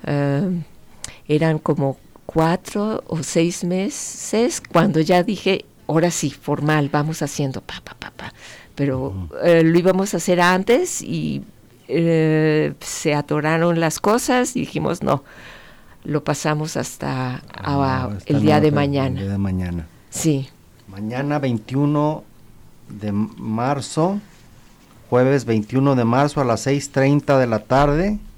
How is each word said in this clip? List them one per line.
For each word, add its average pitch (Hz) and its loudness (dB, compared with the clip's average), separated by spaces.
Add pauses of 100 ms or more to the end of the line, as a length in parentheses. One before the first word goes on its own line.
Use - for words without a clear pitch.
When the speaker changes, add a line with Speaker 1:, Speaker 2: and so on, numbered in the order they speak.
Speaker 1:
eh, 143 -2 (640)
eran 156 2
como 143 -2 (260)
cuatro 190 -2
o 165 -6
seis 175 0
meses 208 -4 (100)
cuando 160 4
ya 175 4
dije, 190 -2 (220)
"Ahora 165 6
sí, 151 -2
formal, 147 0
vamos 156 -2
haciendo 139 -4
pa, - -14
pa, - -18
pa, - -12
pa". - -14 (440)
Pero, 135 -2
Speaker 2:
Ujú. 95 -8 (160)
Speaker 1:
eh, 165 6
lo 165 6
íbamos 185 2
a - -2
hacer 175 2
antes 196 2
y, 151 -6 (460)
eh, 156 2
se - -4
atoraron 156 0
las 160 0
cosas 247 0
y 165 -2
dijimos, 156 -4
"No, 143 0 (840)
lo 147 -4
pasamos 151 -2
hasta 131 -6 (100)
Speaker 2:
Ah, 135 -2
Speaker 1:
a, 101 -6
Speaker 2:
esta - -6
Speaker 1:
el 143 2
día 151 4
de 151 4
Speaker 2:
nota, 143 2
Speaker 1:
mañana". 139 0
Speaker 2:
el 127 -4 (100)
día 98 -2
de 101 -2
mañana. 90 -2 (220)
Speaker 1:
Sí. 139 -2 (400)
Speaker 2:
Mañana 123 -4
veintiuno 143 0 (640)
de 104 -6
marzo, 123 -2 (920)
jueves 127 4
veintiuno 123 2
de 120 2
marzo 139 2
a 135 2
las 113 0
seis 143 -2
treinta 139 4
de 127 4
la 113 0
tarde 147 2 (200)